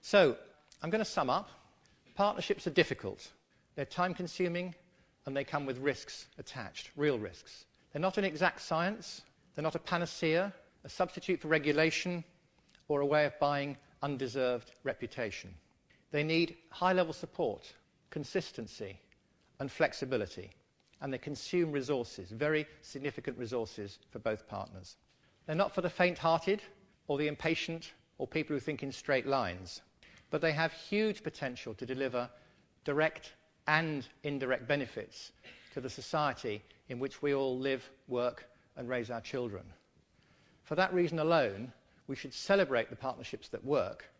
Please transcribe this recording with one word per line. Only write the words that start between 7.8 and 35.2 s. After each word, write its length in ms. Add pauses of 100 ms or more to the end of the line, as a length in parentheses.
They're 100
not 160
an 60
exact 380
science. 600 (320)
They're 100
not 120
a 40
panacea, 760 (300)
a 60
substitute 520
for 80
regulation, 760 (640)
or 140
a 40
way 200
of 140
buying 380 (240)
undeserved 680 (120)
reputation. 680 (580)
They 120
need 320 (140)
high-level 440
support, 600 (360)
consistency, 880 (600)
and 100
flexibility, 800 (500)
and 120
they 40
consume 540
resources, 600
very 340 (160)
significant 560
resources 600 (100)
for 100
both 280
partners. 480 (500)
They're 100
not 200
for 60
the 80
faint-hearted 720 (460)
or 100
the 100
impatient 680 (240)
or 100
people 280
who 40
think 220
in 100
straight 360
lines, 540 (500)
but 100
they 120
have 200
huge 500
potential 520
to 100
deliver 440 (540)
direct 500 (340)
and 400 (160)
indirect 440
benefits 640 (420)